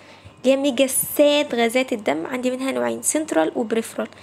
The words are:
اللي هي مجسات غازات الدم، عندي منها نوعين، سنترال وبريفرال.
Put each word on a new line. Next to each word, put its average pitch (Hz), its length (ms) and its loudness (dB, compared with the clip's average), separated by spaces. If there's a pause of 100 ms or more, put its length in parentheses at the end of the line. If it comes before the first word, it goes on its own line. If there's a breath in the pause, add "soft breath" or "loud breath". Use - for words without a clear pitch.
(440 loud breath)
اللي 262 80 6
هي 269 200 2
مجسات 294 840 2
غازات 240 380 0
الدم، 269 340 -2
عندي 254 240 -4
منها 262 220 -4
نوعين، 240 300 -2
سنترال 320 540 0
وبريفرال. 226 520 -4 (140 loud breath)